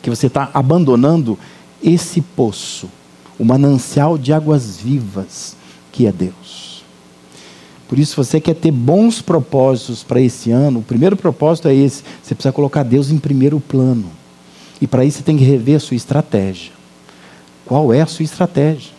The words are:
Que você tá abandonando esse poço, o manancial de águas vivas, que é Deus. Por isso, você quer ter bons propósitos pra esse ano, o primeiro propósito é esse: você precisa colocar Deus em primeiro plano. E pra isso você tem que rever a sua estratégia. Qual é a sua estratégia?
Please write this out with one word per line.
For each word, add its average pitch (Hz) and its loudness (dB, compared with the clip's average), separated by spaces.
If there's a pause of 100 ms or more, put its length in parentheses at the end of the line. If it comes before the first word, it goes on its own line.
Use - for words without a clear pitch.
Que - -4
você 120 0
tá 135 -2
abandonando 139 2 (460)
esse 170 0
poço, - -6 (480)
o 113 -2
manancial 143 2
de 135 -2
águas 147 0
vivas, 101 -6 (360)
que 120 2
é 101 2
Deus. - -10 (1040)
Por 131 -2
isso, 151 0
você 147 0
quer 160 -2
ter 160 0
bons 175 2
propósitos 131 0
pra 127 0
esse 120 0
ano, 127 2
o 110 -8
primeiro 185 0
propósito 160 0
é 139 4
esse: 135 0 (200)
você - -8
precisa 131 -2
colocar 143 0
Deus 135 0
em 156 2
primeiro 143 0
plano. 127 -2 (720)
E - -2
pra 127 2
isso 143 0
você 143 -14
tem 156 2
que 131 4
rever 131 4
a 147 2
sua 131 -6
estratégia. 104 -4 (960)
Qual 131 2
é 143 4
a 160 2
sua - -8
estratégia? 156 -2